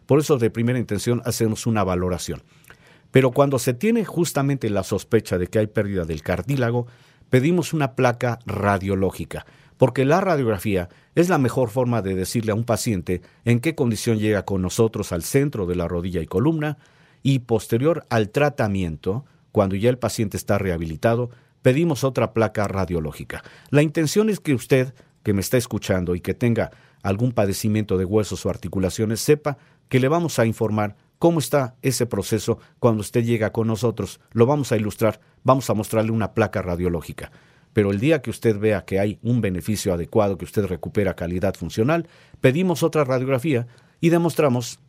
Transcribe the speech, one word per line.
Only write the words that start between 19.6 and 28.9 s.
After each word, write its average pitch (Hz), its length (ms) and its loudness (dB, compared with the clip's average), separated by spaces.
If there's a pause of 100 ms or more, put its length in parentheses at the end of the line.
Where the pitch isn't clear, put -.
ya 104 140 2
el 123 100 0
paciente 104 380 -4
está 101 200 0
rehabilitado, 98 720 -2 (320)
pedimos 139 420 2
otra 127 300 0
placa 107 340 0
radiológica. 85 760 -4 (260)
La 143 140 4
intención 165 460 0
es 196 100 -4
que 147 160 -2
usted, 131 380 0 (300)
que 104 100 0
me 98 80 0
está - 160 0
escuchando 92 580 -2
y 87 40 -4
que 92 140 -4
tenga 110 380 0 (320)
algún 107 280 0
padecimiento 104 680 0
de 92 80 0
huesos 98 400 -2
o 98 40 0
articulaciones, 98 720 -2